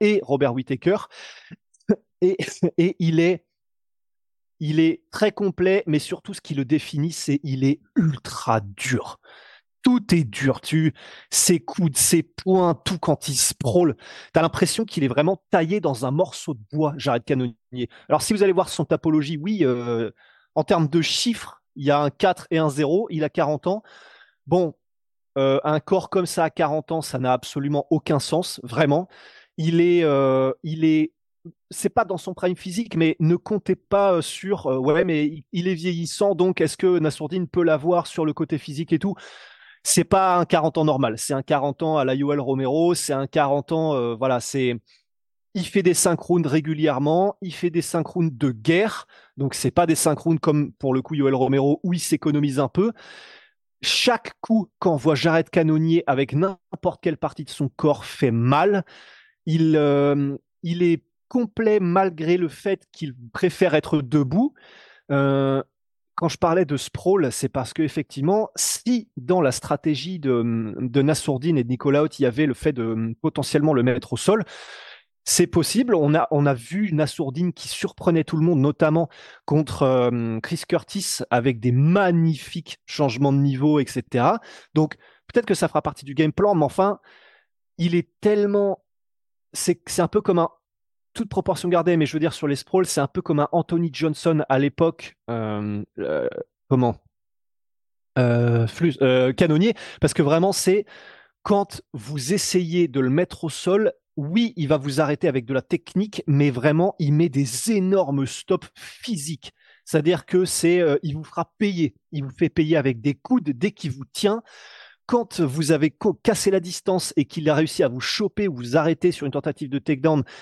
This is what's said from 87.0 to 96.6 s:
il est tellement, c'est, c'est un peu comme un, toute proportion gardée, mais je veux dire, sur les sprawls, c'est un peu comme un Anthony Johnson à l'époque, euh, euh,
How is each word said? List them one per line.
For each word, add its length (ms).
il 160
est 160
tellement, 640
c'est, 320
c'est 160
un 60
peu 140
comme 180
un, 100
toute 160
proportion 380
gardée, 300
mais 80
je 80
veux 60
dire, 120
sur 160
les 80
sprawls, 300
c'est 160
un 60
peu 160
comme 160
un 120
Anthony 400
Johnson 580
à 100
l'époque, 580
euh, 520
euh, 300